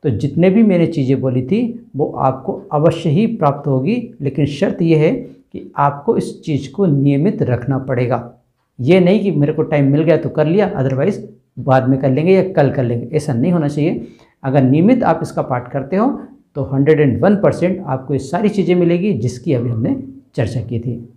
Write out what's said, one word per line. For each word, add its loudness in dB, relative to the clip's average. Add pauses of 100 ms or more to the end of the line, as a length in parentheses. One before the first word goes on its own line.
तो 2
जितने 0
भी 4
मैंने 4
चीज़ें 0
बोली 0
थी -4
वो -2
आपको -2 (200)
अवश्य 0
ही 2
प्राप्त -2
होगी, -2
लेकिन -2
शर्त -2
यह 4
है 2
कि -12
आपको 0
इस -6
चीज़ -4
को 0
नियमित 2
रखना -2
पड़ेगा। -2 (560)
ये 4
नहीं 2
कि 0
मेरे 0
को -2
टाइम 2
मिल 2
गया 2
तो -4
कर 0
लिया, 0
otherwise -2 (420)
बाद 2
में 2
कर 2
लेंगे 2
या 6
कल 2
कर -2
लेंगे, -4
ऐसा -2
नहीं 0
होना 0
चाहिए। -2 (360)
अगर 2
नियमित 4
आप 2
इसका -6
पाठ -6
करते -4
हो 2 (480)
तो -4
हंड्रेड 4
एंड 2
वन 4
परसेंट 0
आपको -6
ये -2
सारी -2
चीज़ें 0
मिलेगी 2
जिसकी -4
अभी -2
हमने -2 (400)
चर्चा -2
की -6
थी। -8 (140)